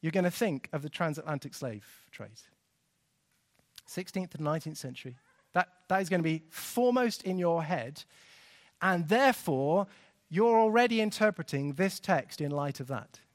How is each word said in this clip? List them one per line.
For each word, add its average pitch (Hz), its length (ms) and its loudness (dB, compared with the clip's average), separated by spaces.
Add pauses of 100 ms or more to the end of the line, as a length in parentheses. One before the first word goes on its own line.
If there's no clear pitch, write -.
you're 160 100 -4
gonna 180 180 2
think 170 420 -4
of 147 100 -6
the 151 80 -10
transatlantic 151 640 -6
slave 110 320 -10 (260)
trade. 107 300 -18 (1400)
Sixteenth 185 500 -8
and 156 80 -8
nineteenth 156 340 -2
century. 127 400 -12 (360)
That, 180 160 2 (180)
that 190 140 2
is 175 80 -6
gonna 175 140 2
be 160 260 0
foremost 247 760 0
in 185 140 -2
your 170 260 2
head, 147 400 -6 (760)
and 175 260 2
therefore, 190 800 2 (420)
you're 220 300 4
already 226 420 4
interpreting 175 720 0
this 190 260 -2
text 156 420 -2
in 143 100 -2
light 143 280 -4
of 131 80 -8
that. - 340 -10 (140)